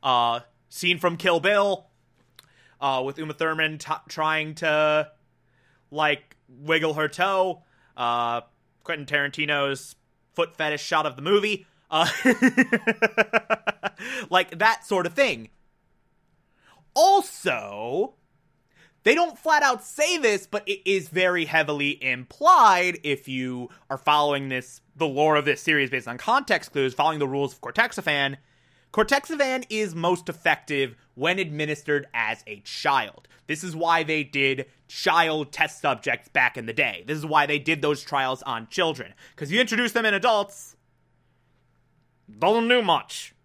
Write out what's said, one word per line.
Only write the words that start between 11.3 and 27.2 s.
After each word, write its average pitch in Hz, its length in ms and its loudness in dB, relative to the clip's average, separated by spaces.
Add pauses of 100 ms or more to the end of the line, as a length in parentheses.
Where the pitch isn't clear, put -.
Uh, 160 180 2 (160)
<laughs> 233 2000 0
like, 180 280 0
that 220 280 2
sort 185 200 0
of 170 80 -4
thing. 160 360 0 (1400)
Also, 143 1200 0 (880)
they 247 120 6
don't 339 220 0
flat 302 260 2
out 262 200 0
say 339 340 -2
this, 214 280 0
but 208 220 -6
it 196 220 -4
is 185 180 0
very 180 380 0
heavily 147 580 -2
implied 180 1000 4
if 143 260 -4
you 127 400 -8 (200)
are 135 80 -6
following 147 520 2
this 127 320 -8 (200)
the 160 60 0
lore 151 280 2
of 147 100 2
this 143 160 -2
series 143 280 0
based 123 180 -6
on 120 100 -10
context - 540 -2
clues, 131 220 -2
following 156 260 0
the 143 80 0